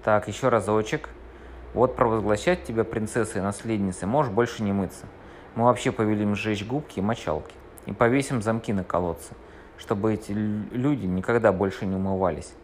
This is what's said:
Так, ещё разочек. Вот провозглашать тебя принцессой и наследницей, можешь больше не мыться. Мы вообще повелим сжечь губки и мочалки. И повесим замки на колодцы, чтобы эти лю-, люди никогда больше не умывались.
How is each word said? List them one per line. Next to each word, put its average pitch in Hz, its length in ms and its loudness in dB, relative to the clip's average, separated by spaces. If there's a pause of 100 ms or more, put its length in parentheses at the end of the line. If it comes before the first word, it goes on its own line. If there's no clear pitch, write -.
Так, 107 240 4
ещё 110 220 0
разочек. 107 600 2 (640)
Вот 123 220 4
провозглашать 107 680 2
тебя 113 200 0
принцессой 107 580 -2
и - 20 -2
наследницей, 98 640 -2
можешь 127 240 2
больше 117 300 0
не 101 120 0
мыться. 98 320 -4 (500)
Мы 113 100 0
вообще 120 260 4
повелим 107 440 2
сжечь 101 300 -2
губки 139 340 -6
и - 20 -2
мочалки. 87 540 -4 (300)
И - 80 -8
повесим 123 480 2
замки 113 320 0
на 95 100 0
колодцы, 85 500 -2 (440)
чтобы 107 360 0
эти 104 200 -6
лю-, 107 380 -2
люди 127 340 0
никогда 98 480 2
больше 95 320 -2
не 95 100 0
умывались. 95 580 -2 (100)